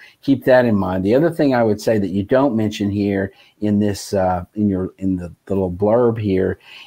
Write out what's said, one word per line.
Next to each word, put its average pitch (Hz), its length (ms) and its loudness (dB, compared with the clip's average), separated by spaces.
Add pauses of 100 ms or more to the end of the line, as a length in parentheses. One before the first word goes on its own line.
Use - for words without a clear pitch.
(220)
keep 135 240 0
that 127 180 6
in 113 120 2
mind. 95 280 -2
The 104 100 2
other 160 160 2
thing 151 240 0
I 120 80 2
would 107 200 0
say 113 180 0
that 95 120 -4
you 98 120 -2
don't 131 320 2
mention 104 340 -2
here 98 440 -2 (260)
in 104 180 0
this, 101 360 -2
uh, 92 400 -2
in 104 160 0
your, 92 300 -2
in 95 180 -2
the, 85 160 -10 (140)
the 98 60 -4
little 92 180 -2
blurb 110 460 2
here 95 420 -2 (280)